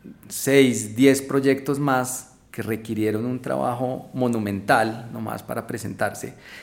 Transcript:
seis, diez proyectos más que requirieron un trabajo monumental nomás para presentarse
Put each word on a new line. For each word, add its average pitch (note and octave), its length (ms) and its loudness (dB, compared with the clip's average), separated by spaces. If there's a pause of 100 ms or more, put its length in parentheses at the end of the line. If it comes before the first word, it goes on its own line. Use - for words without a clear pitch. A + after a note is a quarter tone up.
(280)
seis, A#2+ 680 4
diez C3+ 280 6
proyectos C#3 560 0
más B2+ 540 -2 (180)
que - 100 -10
requirieron G#2+ 640 -2
un B2+ 160 -4
trabajo C3 720 -4
monumental A2+ 960 0
nomás A2+ 320 -8
para A#2 240 -8
presentarse G#2+ 680 -6 (280)